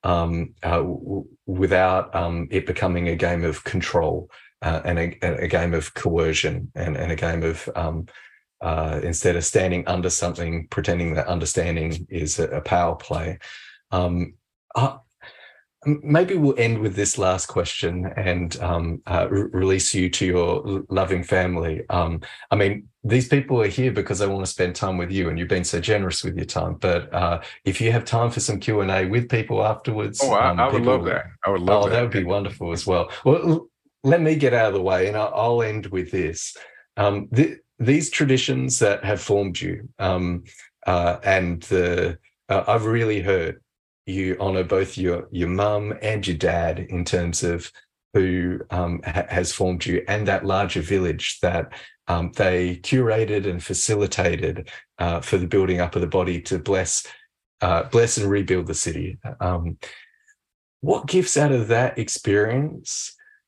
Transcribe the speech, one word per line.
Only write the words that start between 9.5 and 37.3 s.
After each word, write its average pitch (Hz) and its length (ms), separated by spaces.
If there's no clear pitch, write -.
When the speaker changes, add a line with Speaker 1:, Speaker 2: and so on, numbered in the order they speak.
Speaker 1:
under 90 220
something, 85 600
pretending 87 440
that 78 140
understanding 82 840
is 78 300
a, 82 100
a 73 140
power 87 340
play. 82 420
Um, 87 420
uh, 123 220
m-, 147 160
maybe 180 360
we'll 139 200
end 113 200
with 104 180
this 101 220
last 92 280
question 90 720
and, 87 460
um, 85 440
uh, 87 240
re-, 98 220
release 95 420
you 92 140
to 87 160
your 90 420
l-, 95 220
loving 92 340
family. 87 680
Um, 82 320
I 101 60
mean, 101 320
these 120 260
people 139 320
are 107 60
here 127 260
because 95 280
they 101 60
wanna 95 200
spend 90 300
time 95 200
with 90 160
you, 95 160
and 82 100
you've 85 100
been 90 160
so 87 140
generous 95 460
with 92 120
your 85 100
time. 85 300
But, 87 360
uh, 85 300
if 95 160
you 113 100
have 113 140
time 117 240
for - 100
some 101 200
Q 107 200
and 95 100
A 95 140
with 120 240
people 110 340
afterwards, 107 600
Speaker 2:
Oh, 127 100
I, 110 160
Speaker 1:
um, 87 100
Speaker 2:
I 127 100
would 131 100
Speaker 1:
people 120 160
Speaker 2:
love 85 100
that. 87 220
I 95 60
would 95 100
love 98 220
Speaker 1:
Oh, 101 80
Speaker 2:
that. 113 60
Speaker 1:
that 120 40
would 120 120
be 98 120
wonderful 95 480
as 85 140
well. 87 240
Well, 165 200
l-, 165 220
let 165 160
me 156 160
get 139 160
out 113 160
of 98 60
the 95 80
way, 95 260
and 104 80
I'll, 107 180
I'll 117 280
end 107 240
with 92 240
this. 82 440
Um, 101 360